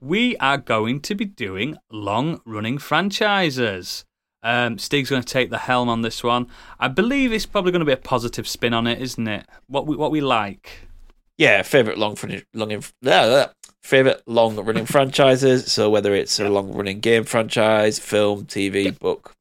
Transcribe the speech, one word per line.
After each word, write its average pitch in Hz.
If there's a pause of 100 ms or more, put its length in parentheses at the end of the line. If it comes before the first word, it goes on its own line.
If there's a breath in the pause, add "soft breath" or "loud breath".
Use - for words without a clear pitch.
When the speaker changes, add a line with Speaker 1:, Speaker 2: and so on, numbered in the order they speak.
Speaker 1:
we 214
are 139
going 120
to 208
be 214
doing 107 (140)
long-running 110
franchises. 151 (380)
Um, 117
Stig's 139
gonna 131
take 127
the 113
helm 123
on 113
this 113
one. 123 (320 loud breath)
I 123
believe 240
it's 208
probably 185
gonna 175
be 143
a 127
positive 120
spin 117
on 117
it, 120
isn't 120
it? 104 (200 soft breath)
What 139
we, 151
what 151
we 151
like. 110 (480)
Speaker 2:
Yeah, 107
favourite 113
long 104
fran-, 95 (120)
long 107
in, 104 (200)
blah, 147
blah, 131 (360)
favourite 131
long 117
running 107
Speaker 1:
<laughs> -
Speaker 2:
franchises. 131
So 107
whether 104
it's -
a 104
Speaker 1:
Yeah. 101
Speaker 2:
long 98
running 101
game 113
franchise, 110
film, 104
T 98
V, 98
Speaker 1:
Yeah. 95
Speaker 2:
book, -